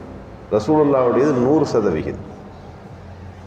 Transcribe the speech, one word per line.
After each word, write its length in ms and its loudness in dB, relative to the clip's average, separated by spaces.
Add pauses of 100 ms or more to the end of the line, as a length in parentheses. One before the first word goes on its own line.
(520)
ரசூலுல்லாஹ்வுடையது 800 4
நூறு 340 4
சதவிகிதம். 540 0 (1300)